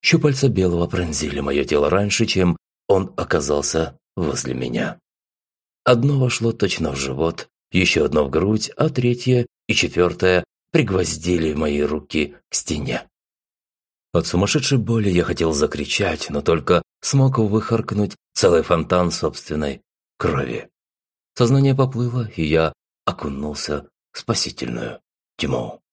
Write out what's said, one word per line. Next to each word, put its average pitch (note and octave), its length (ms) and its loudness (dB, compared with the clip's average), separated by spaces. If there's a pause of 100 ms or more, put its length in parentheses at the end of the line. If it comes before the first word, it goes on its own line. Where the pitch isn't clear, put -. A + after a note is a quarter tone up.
Щупальца C#3 460 4
белого F2 380 2
пронзили D#2 520 -2
мое C#2 240 0
тело C#2+ 260 2
раньше, G2+ 360 2
чем F2+ 320 2 (300)
он F#2+ 300 2
оказался D2+ 800 -2 (180)
возле C2+ 380 -2
меня. B1 460 -4 (880)
Одно C3 340 2
вошло A#2+ 320 0
точно F2 400 -2
в C#2 60 -6
живот, C#2 520 -4 (220)
еще F2+ 340 2
одно C#2+ 200 2
в C2+ 40 -8
грудь, G2 480 0
а D#3+ 120 0
третье B2 580 0 (200)
и G#2+ 60 -2
четвертое F2 680 2 (280)
пригвоздили F2 840 0
мои D2 280 0
руки D2 540 -2 (140)
к - 60 -8
стене. C2+ 520 -4 (1040)
От E2+ 140 0
сумасшедшей B2+ 500 2
боли G#2+ 320 0
я F2+ 140 4
хотел D#2+ 300 0
закричать, D2 760 -2
но D2 120 -4
только E2 420 2 (180)
смог C3 380 2
выхаркнуть G#2 760 0 (180)
целый F2 280 4
фонтан F2 500 2
собственной D2+ 680 -4 (360)
крови. C2+ 520 -4 (680)
Сознание C3+ 380 4
поплыло, B2 640 -2
и E2 80 -2
я D#2+ 300 2 (320)
окунулся D2 840 -6 (240)
в - 80 -14
спасительную A#1 840 -6 (360)
тьму. - 440 -6 (120)